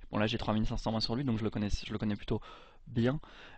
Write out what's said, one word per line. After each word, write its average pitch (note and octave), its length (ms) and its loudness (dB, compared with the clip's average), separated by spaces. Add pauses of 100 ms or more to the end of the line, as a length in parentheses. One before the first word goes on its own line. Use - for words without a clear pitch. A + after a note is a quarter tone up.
bon G#2 100 -2
là G#2+ 60 6
j'ai A2+ 120 0
trois - 160 2
mille G#2+ 120 4
cinq A#2 120 2
cents A2+ 160 0
mains A2 80 2
sur A2+ 160 0
lui, C#3+ 80 0
donc A2+ 120 2
je A2 60 0
le G#2+ 60 2
connais, G#2 200 0
je - 220 0
le G#2+ 60 -4
connais A2+ 180 2
plutôt A2+ 240 -2 (480)
bien, A#2+ 320 2 (380)